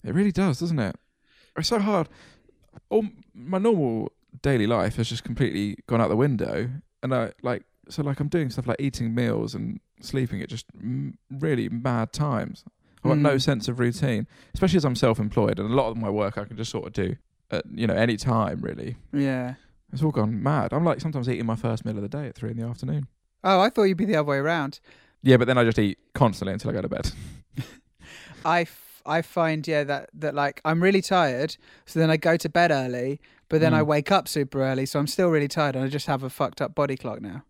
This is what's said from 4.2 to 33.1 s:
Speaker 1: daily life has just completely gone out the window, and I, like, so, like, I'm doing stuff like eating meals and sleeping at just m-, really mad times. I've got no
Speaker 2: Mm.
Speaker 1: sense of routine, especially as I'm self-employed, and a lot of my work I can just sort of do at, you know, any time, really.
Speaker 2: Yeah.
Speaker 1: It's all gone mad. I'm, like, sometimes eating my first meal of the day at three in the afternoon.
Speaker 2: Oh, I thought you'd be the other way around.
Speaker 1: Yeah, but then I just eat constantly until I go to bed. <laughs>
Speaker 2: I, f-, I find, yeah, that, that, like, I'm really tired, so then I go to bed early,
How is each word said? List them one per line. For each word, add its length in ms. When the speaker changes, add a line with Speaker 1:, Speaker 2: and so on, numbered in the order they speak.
Speaker 1:
daily 240
life 300
has 120
just 160
completely 640
gone 140
out 80
the 80
window, 520
and 120
I, 180
like, 220
so, 140
like, 180
I'm 80
doing 220
stuff 160
like 140
eating 340
meals 400
and 260
sleeping 420
at 60
just 180
m-, 380
really 380
mad 440
times. 520
I've 120
got 80
no 180
Speaker 2:
Mm. 60
Speaker 1:
sense 260
of 100
routine, 480
especially 240
as 60
I'm 120
self-employed, 640
and 120
a 40
lot 160
of 60
my 140
work 280
I 60
can 120
just 140
sort 160
of 60
do 240
at, 220
you 140
know, 80
any 220
time, 440
really. 360
Speaker 2:
Yeah. 420
Speaker 1:
It's 100
all 80
gone 320
mad. 300
I'm, 120
like, 160
sometimes 280
eating 180
my 100
first 280
meal 120
of 60
the 60
day 180
at 80
three 160
in 60
the 100
afternoon. 400
Speaker 2:
Oh, 160
I 100
thought 140
you'd 140
be 80
the 100
other 120
way 100
around. 420
Speaker 1:
Yeah, 140
but 100
then 120
I 60
just 140
eat 200
constantly 400
until 160
I 40
go 80
to 60
bed. 240
<laughs> 880
Speaker 2:
I, 180
f-, 440
I 160
find, 460
yeah, 160
that, 300
that, 200
like, 300
I'm 180
really 200
tired, 540
so 140
then 100
I 60
go 220
to 100
bed 240
early, 480